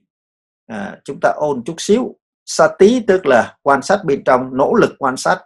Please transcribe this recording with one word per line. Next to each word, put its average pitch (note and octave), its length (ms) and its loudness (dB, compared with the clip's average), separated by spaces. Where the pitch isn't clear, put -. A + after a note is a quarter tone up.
à, G2+ 380 -12
chúng - 180 -12
ta C#3 140 2
ôn C#3 300 -4
chút E3 120 -8
xíu. A#3 420 -2
Sati G#3 640 2
tức F#3 180 2
là A#2+ 360 0
quan C#3 200 0
sát G3+ 240 0
bên C#3+ 180 -2
trong, C3 340 0
nỗ C#3 160 0
lực F#3+ 260 2
quan C3 180 -4
sát E3+ 280 -2